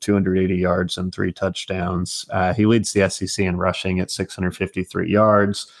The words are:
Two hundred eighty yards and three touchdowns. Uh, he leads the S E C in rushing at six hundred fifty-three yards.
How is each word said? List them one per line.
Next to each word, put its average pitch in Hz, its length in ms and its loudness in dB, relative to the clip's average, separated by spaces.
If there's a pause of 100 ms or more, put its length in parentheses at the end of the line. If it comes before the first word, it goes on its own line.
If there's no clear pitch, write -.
Two 104 140 0
hundred 95 240 2
eighty 92 180 2
yards 90 400 0
and 92 180 -6
three 98 160 -2
touchdowns. 90 1000 -4
Uh, 92 240 0
he 107 100 2
leads 110 300 2
the 101 80 4
S 92 180 0
E 92 60 -4
C 98 180 -2
in 90 140 0
rushing 92 420 0
at 90 100 -4
six - 240 -6
hundred 90 220 -4
fifty-three 90 540 -4
yards. 101 600 4 (100)